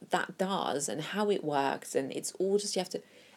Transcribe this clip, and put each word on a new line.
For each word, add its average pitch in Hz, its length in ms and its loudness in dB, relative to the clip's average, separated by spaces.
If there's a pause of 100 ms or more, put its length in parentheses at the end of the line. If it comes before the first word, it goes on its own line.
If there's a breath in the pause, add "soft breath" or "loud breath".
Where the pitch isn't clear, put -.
(120)
that - 260 0
does 170 500 2
and - 140 -2
how 208 300 0
it - 120 0
works, 143 520 0
and 135 180 0
it's - 200 -4
all 196 260 2
just, 208 160 -4
you 202 40 2
have 180 100 -2
to, - 120 -6 (360 loud breath)